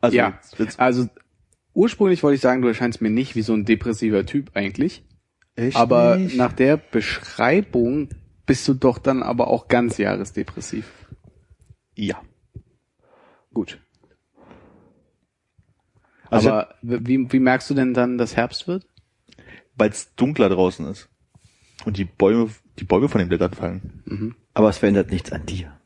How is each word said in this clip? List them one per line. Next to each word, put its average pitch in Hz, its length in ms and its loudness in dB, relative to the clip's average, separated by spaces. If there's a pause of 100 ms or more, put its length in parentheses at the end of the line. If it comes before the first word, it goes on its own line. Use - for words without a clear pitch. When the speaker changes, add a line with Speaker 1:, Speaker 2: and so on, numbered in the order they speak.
Speaker 1:
Also 120 160 2
Speaker 2:
Ja, 113 220 0 (180)
Speaker 1:
jetzt 110 220 -4
Speaker 2:
also 127 280 2 (680)
ursprünglich 190 480 2
wollte 147 100 4
ich 131 80 0
sagen, 127 220 2
du 123 40 4
erscheinst 117 320 -2
mir 107 120 0
nicht 127 240 -2
wie 113 80 -2
so 113 100 0
ein 107 100 0
depressiver 107 600 0
Typ 139 300 -6
eigentlich. 101 480 -4 (520)
Speaker 1:
Echt 120 220 -2
Speaker 2:
Aber 120 400 4
Speaker 1:
nicht? 180 180 -2
Speaker 2:
nach 127 160 0
der 143 260 2
Beschreibung 127 1300 -2 (380)
bist 135 200 0
du 139 60 2
doch 131 240 2
dann 131 240 -2
aber 120 280 -2
auch - 180 -2
ganz 120 320 2
jahresdepressiv. 101 920 -6 (1040)
Speaker 1:
Ja. - 240 -6 (1300)
Speaker 2:
Gut. - 260 -8 (2500)
Speaker 1:
Also 113 180 0
Speaker 2:
Aber 107 320 -2
w-, 120 220 -6
wie, 127 280 -2
wie 135 80 2
merkst 127 300 2
du 143 60 -2
denn 127 180 0
dann, 123 240 0
dass 117 180 -2
Herbst - 320 -4
wird? 180 200 -6 (880)
Speaker 1:
Weil's - 400 -2
dunkler 131 340 4
draußen 92 380 2
ist 98 200 -14 (760)
und 101 120 -4
die 98 80 -2
Bäume, 107 440 2 (300)
die - 60 -10
Bäume 104 240 2
von 110 100 0
den 87 100 0
Blättern 90 240 0
fallen. 92 520 -10
Speaker 2:
Mhm. 107 300 -8 (200)
Speaker 3:
Aber 107 140 6
es 98 100 -2
verändert 101 320 2
nichts 90 200 -6
an 78 140 -8
dir. 87 400 -10